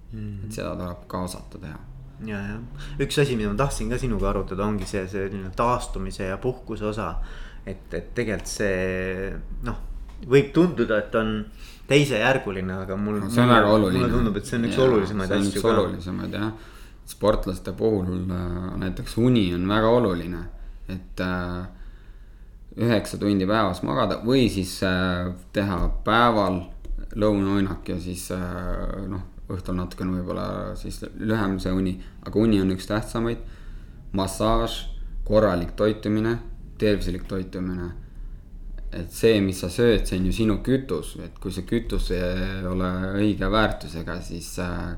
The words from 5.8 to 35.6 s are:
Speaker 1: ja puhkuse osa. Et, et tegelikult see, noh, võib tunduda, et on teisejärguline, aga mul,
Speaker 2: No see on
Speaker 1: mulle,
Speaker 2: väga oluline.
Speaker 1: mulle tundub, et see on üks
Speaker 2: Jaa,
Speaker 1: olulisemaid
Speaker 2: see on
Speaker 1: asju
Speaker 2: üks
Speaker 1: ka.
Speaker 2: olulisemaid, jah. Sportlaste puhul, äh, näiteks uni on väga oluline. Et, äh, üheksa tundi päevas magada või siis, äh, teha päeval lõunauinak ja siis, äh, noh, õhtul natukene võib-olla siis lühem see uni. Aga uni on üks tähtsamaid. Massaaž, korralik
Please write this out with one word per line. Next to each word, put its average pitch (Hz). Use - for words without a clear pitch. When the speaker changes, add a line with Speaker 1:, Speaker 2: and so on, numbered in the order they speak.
Speaker 1:
ja 95
puhkuse 113
osa. 104
Et, 95
et 87
tegelikult 104
see, 92
noh, 117
võib 139
tunduda, 117
et 104
on 110
teisejärguline, 120
aga 95
mul, 104
Speaker 2:
No 98
see 117
on 123
Speaker 1:
mulle, 120
Speaker 2:
väga 104
oluline. 107
Speaker 1:
mulle 123
tundub, 113
et 104
see 123
on 117
üks 98
Speaker 2:
Jaa, 131
Speaker 1:
olulisemaid 101
Speaker 2:
see 98
on 101
Speaker 1:
asju 98
Speaker 2:
üks -
Speaker 1:
ka. 113
Speaker 2:
olulisemaid, 92
jah. 104
Sportlaste 98
puhul, 92
äh, 90
näiteks 95
uni 120
on 90
väga 110
oluline. 90
Et, 95
äh, 90
üheksa 104
tundi 101
päevas 101
magada 120
või 123
siis, 92
äh, 90
teha 98
päeval 107
lõunauinak 98
ja 92
siis, 87
äh, 90
noh, 95
õhtul 92
natukene 90
võib-olla 95
siis -
lühem 104
see 92
uni. 92
Aga -
uni 110
on 95
üks 92
tähtsamaid. 117
Massaaž, 110
korralik 98